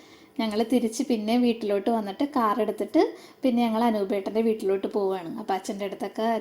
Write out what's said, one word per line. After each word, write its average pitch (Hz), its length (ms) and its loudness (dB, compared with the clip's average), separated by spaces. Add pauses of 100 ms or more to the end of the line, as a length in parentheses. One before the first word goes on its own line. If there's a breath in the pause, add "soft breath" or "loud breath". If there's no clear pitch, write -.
(400 loud breath)
ഞങ്ങൾ 214 180 0 (140)
തിരിച്ച് 233 380 2
പിന്നെ 220 240 0 (100)
വീട്ടിലോട്ട് 220 540 0
വന്നിട്ട് 208 260 -2 (120)
കാർ 220 280 2
എടുത്തിട്ട് 220 500 2 (280 loud breath)
പിന്നെ 240 240 2
ഞങ്ങൾ 220 220 2
അനൂപേട്ടൻ്റെ 202 600 0
വീട്ടിലോട്ട് 202 380 0 (100)
പോവുകയാണ്. 190 440 -2
അപ്പോൾ 208 140 -2
അച്ഛൻ്റെ 196 340 -6
അടുത്തൊക്കെ 202 380 -4 (140)